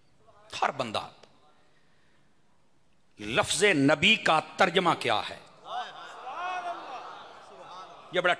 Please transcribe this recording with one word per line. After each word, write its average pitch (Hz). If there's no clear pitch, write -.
हर -
बंदा। 110
लफ्ज़ 127
नबी 156
का 160
तर्जमा 175
क्या 113
है? -
ये 180
बड़ा 175